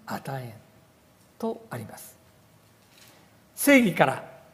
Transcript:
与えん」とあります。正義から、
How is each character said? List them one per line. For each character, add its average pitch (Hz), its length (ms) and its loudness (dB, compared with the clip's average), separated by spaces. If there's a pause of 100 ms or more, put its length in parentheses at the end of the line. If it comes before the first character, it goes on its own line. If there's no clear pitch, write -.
与 135 380 -10
え 120 40 -12
ん」 110 60 -16 (840)
と 226 300 -8
あ - 80 -12
り 107 80 -12
ま - 120 -18
す。 - 200 -20 (1400)
正 277 240 6
義 208 140 2
か 160 120 4
ら、 131 180 -2 (300)